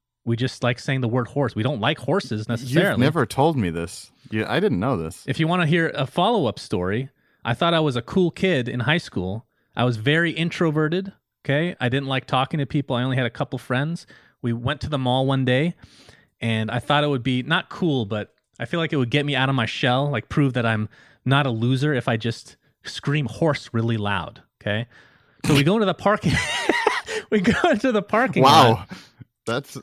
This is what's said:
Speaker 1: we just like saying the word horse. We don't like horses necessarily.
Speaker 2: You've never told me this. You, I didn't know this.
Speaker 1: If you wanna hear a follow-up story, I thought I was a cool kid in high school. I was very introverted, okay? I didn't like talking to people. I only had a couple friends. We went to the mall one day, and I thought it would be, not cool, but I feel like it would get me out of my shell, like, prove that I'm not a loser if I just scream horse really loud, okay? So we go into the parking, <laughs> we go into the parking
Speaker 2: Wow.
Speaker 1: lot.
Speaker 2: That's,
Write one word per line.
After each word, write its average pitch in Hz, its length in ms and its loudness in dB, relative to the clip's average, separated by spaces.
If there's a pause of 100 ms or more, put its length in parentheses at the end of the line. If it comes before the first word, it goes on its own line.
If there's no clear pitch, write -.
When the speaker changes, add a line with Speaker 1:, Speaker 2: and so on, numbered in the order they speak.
(240)
Speaker 1:
we 117 120 0
just 95 260 -4
like 123 160 0
saying 131 240 -4
the 120 60 0
word 120 200 -2
horse. 139 260 -2
We 107 80 -2
don't 123 180 -2
like 143 180 0
horses 117 500 -4
necessarily. 123 440 0
Speaker 2:
You've 107 60 -2
never 143 280 2
told 151 300 2
me 98 140 0
this. 85 400 -8 (200)
You, 107 160 -2
I 127 120 -2
didn't 165 220 0
know 120 160 0
this. 80 320 -8
Speaker 1:
If 135 100 -4
you 160 80 0
wanna 175 200 0
hear 165 280 0
a 139 120 -2
follow-up 175 520 0
story, 104 520 -4 (340)
I 117 100 0
thought 170 200 2
I 160 60 2
was 151 140 2
a 120 80 -4
cool 180 300 0
kid 143 360 0
in 127 120 -4
high 151 180 2
school. 98 480 -6 (300)
I 117 80 2
was 120 140 0
very 151 340 2
introverted, 165 800 -2 (320)
okay? 156 340 0
I 123 100 0
didn't 135 200 -2
like 131 180 -4
talking 139 320 0
to 139 80 -2
people. 143 300 -2
I 123 80 0
only 131 120 0
had 127 100 2
a 113 40 -2
couple - 300 -6
friends. 147 440 -4 (380)
We 120 100 0
went 120 280 -2
to - 80 -6
the 147 100 -2
mall 131 280 2
one 135 180 2
day, 135 300 2 (680)
and 110 320 -2
I 120 80 -2
thought 147 240 2
it 147 40 0
would 135 140 -2
be, 127 220 -2
not 165 240 -2
cool, 139 360 -2
but 107 300 -6 (240)
I 120 60 -8
feel 170 160 -4
like 165 120 -4
it 160 40 0
would 127 140 2
get 143 160 0
me 143 100 -2
out 131 120 2
of 135 60 2
my 117 120 2
shell, 135 440 0
like, 117 180 -4
prove 139 260 2
that 120 120 0
I'm 107 220 0 (360)
not 139 220 2
a 131 40 0
loser 127 440 0
if 123 140 -2
I 120 80 2
just - 400 -6 (260)
scream 143 440 -4
horse - 460 -2
really 117 240 0
loud, 101 460 -4 (180)
okay? 107 280 -2 (560)
So 151 100 4
we 143 80 6
go 165 120 4
into 220 120 2
the 180 80 0
parking, - 380 0 (500)
<laughs> - 480 -4
we 214 120 2
go 240 280 2
into 254 220 0
the 208 100 0
parking 214 400 0
Speaker 2:
Wow. 135 300 10
Speaker 1:
lot. - 160 -6 (560)
Speaker 2:
That's, 123 380 -6